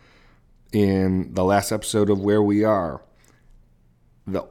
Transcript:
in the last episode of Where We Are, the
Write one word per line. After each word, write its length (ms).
in 640
the 100
last 280
episode 400
of 80
Where 240
We 200
Are, 380
the 240